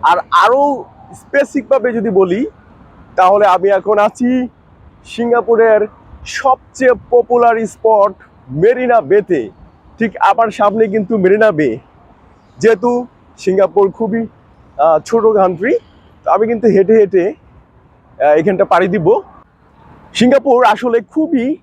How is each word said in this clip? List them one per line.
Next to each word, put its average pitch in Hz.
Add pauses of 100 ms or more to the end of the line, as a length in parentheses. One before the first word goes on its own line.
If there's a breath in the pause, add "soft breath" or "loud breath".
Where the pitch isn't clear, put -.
আর 180
আরও 247 (300)
স্পেসিফিকভাবে 269
যদি 226
বলি, 190 (720)
তাহলে 196
আমি 185
এখন 196
আছি 240 (560)
সিঙ্গাপুরের 226 (380)
সবচেয়ে - (160)
পপুলার 240
স্পট 208 (380)
মেরিনা 233
বেতে। 151 (480)
ঠিক 220
আমার 208
সামনে 208
কিন্তু 208
মেরিনা 208
বে। 143 (800)
যেহেতু 240 (320)
সিঙ্গাপুর 196
খুবই, 226 (500)
আহ, 156
ছোট 220
কান্ট্রি, 190 (460)
তো -
আমি 202
কিন্তু 226
হেঁটে 190
হেঁটে, 196 (880)
আহ, 151
এখানটা 190
পাড়ি 185
দিব। 202 (960)
সিঙ্গাপুর 247
আসলে 233
খুবই 311